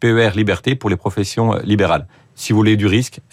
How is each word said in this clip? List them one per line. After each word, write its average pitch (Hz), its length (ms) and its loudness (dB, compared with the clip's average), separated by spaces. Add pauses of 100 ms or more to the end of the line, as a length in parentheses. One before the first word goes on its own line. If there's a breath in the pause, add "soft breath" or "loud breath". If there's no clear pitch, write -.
P 120 80 2
E 113 200 2
R 92 80 -2
Liberté 104 380 -2
pour 110 160 -4
les 90 60 0
professions, 107 580 -2
euh, - 100 -4
libérales. 92 420 0 (280 soft breath)
Si - 180 -6
vous 107 60 4
voulez 107 180 4
du 104 100 0
risque, 110 340 -2 (120)